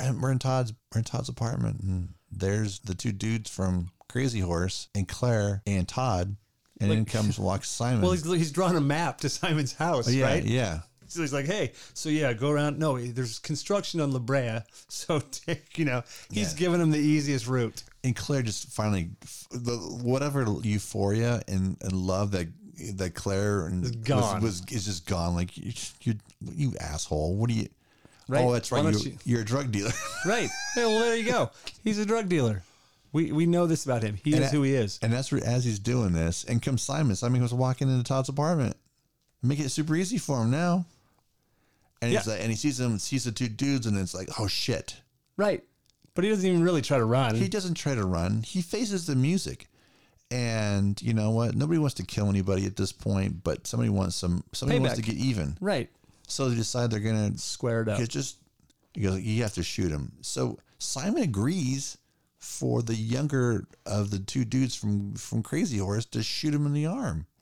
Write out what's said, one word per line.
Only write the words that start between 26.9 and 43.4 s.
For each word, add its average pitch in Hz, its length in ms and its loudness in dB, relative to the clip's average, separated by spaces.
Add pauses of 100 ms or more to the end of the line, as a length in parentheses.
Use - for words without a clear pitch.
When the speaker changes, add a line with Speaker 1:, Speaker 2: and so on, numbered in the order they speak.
Speaker 1:
What 113 140 2
do 117 40 0
you? 110 140 -2 (580)
Speaker 2:
Right. 123 160 2
Speaker 1:
Oh, 123 100 4
that's 117 200 -2
right. 127 100 2
Speaker 2:
Why 101 80 4
don't 104 140 2
Speaker 1:
You're, 135 80 -6
Speaker 2:
you - 120 -16
Speaker 1:
you're 117 180 2
a - 20 -6
drug 127 260 -2
dealer. 101 220 0 (160)
<laughs> - 180 -6
Speaker 2:
Right. 190 220 0 (280)
Yeah, 240 100 2
well, 220 140 4
there 233 160 2
you 226 140 0
go. 202 200 2 (340)
He's 214 140 0
a 208 80 0
drug 220 220 2
dealer. 117 340 2 (500)
We, 156 180 2
we 156 160 2
know 175 200 4
this 160 180 0
about 120 180 0
him. 104 220 -2
He 151 100 2
Speaker 1:
And - 80 4
Speaker 2:
is 131 80 2
Speaker 1:
a-, 147 60 2
Speaker 2:
who 143 60 4
he 135 120 4
is. 110 280 0
Speaker 1:
and 110 100 4
that's 131 180 -2
where, 139 140 2
as 123 200 2
he's 110 140 0
doing 113 360 2
this, 82 280 2
and 120 200 0
comes 131 200 0
Simon. 139 320 2
Simon 123 280 2
comes 117 120 0
walking 127 360 2
into 127 120 2
Todd's 135 280 0
apartment, 143 460 2 (680)
make 143 180 2
it 139 80 0
super 156 260 0
easy 190 240 0
for 135 240 0
him 113 80 4
now. 175 360 2 (1160)
And 120 100 2
he's 143 140 2
Speaker 2:
Yeah. 110 60 0
Speaker 1:
like, 95 100 -2
and 113 80 0
he 113 60 0
sees 143 220 0
them, 120 200 2
sees 123 260 -2
the 120 80 -2
two 123 160 -2